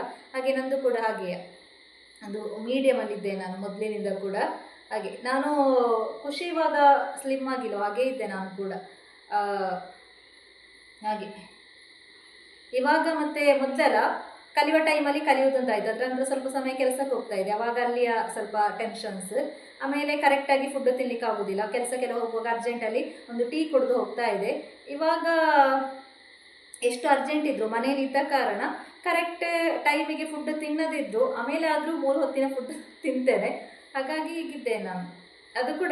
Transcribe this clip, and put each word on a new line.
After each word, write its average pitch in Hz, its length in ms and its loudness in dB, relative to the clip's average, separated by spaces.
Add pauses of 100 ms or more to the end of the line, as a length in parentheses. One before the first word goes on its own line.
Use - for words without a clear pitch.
(340)
ಹಾಗೆ 262 220 0
ನಂದು 262 220 0
ಕೂಡ 247 240 2
ಹಾಗೆಯೇ, 190 580 -4 (640)
ಅದು 208 400 -8
ಮೀಡಿಯಮ್ 254 360 4
ಅಲ್ಲಿದ್ದೆ 202 320 -4
ನಾನು 190 300 -6
ಮೊದಲಿನಿಂದ 202 460 -4
ಕೂಡ. 190 280 -4 (560)
ಹಾಗೆ 208 180 -4
ನಾನು 269 460 -2 (680)
ಖುಷಿ 285 200 -6
ಇವಾಗ 320 320 0 (460)
ಸ್ಲಿಮ್ 269 260 -2
ಆಗಿಲ್ಲ, 254 280 -4
ಹಾಗೆ 208 280 -2
ಇದ್ದೆ 220 240 -2
ನಾನು 190 300 -8
ಕೂಡ. 190 160 -6 (580)
ಆ, 202 340 0 (1400)
ಹಾಗೆ 196 420 -6 (1200)
ಇವಾಗ 302 400 4
ಮತ್ತೆ 294 400 2
ಮೊದಲೆಲ್ಲ 269 420 4 (580)
ಕಲಿಯುವ 311 320 4
ಟೈಮಲ್ಲಿ 302 340 2
ಕಲಿಯುವುದಂತ 269 540 4
ಆಯ್ತು, 214 160 0
ಅದ್ರ 220 140 -2
ನಂತರ 254 200 -2
ಸ್ವಲ್ಪ 262 240 -2
ಸಮಯ 262 220 -2
ಕೆಲಸಕ್ಕೆ 262 460 0
ಹೋಗ್ತಾ 220 200 -6
ಇದೆ, 196 160 0
ಅವಾಗ 233 340 0
ಅಲ್ಲಿಯ 240 260 2 (220)
ಸ್ವಲ್ಪ 214 240 -4 (200)
ಟೆನ್ಷನ್ಸ್. 208 760 -4 (300)
ಆಮೇಲೆ 285 340 0
ಕರೆಕ್ಟಾಗಿ 277 520 4
ಫುಡ್ 247 280 0
ತಿನ್ಲಿಕ್ಕೆ 240 280 -2
ಆಗುದಿಲ್ಲ, 202 360 -2 (100)
ಕೆಲಸಕ್ಕೆಲ್ಲ 247 420 -2
ಹೋಗುವಾಗ 226 360 -2
ಅರ್ಜೆಂಟಲ್ಲಿ 233 680 -2 (140)
ಒಂದು 240 200 -2
ಟೀ 311 160 0
ಕುಡ್ದು 254 320 4
ಹೋಗ್ತಾ 233 280 -2
ಇದೆ. 220 540 -2 (100)
ಇವಾಗ 320 380 0 (1600)
ಎಷ್ಟು 247 260 0
ಅರ್ಜೆಂಟ್ 294 360 2
ಇದ್ರು 220 220 0
ಮನೇಲಿ 247 340 0
ಇದ್ದ 269 220 -2
ಕಾರಣ 240 380 0 (420)
ಕರೆಕ್ಟ್ 339 840 0
ಟೈಮಿಗೆ 311 400 0
ಫುಡ್ 302 340 -6
ತಿನ್ನದಿದ್ರು, 294 720 0
ಆಮೇಲೆ 311 340 -2
ಆದ್ರೂ 302 300 0
ಮೂರು 269 220 2
ಹೊತ್ತಿನ 269 360 0
ಫುಡ್ - 460 -10
ತಿಂತೇನೆ, 254 800 0 (160)
ಹಾಗಾಗಿ 311 380 -4
ಹೀಗಿದ್ದೆ 262 440 -4
ನಾನು. 185 520 -8 (300)
ಅದು 302 200 -2
ಕೂಡ 359 120 0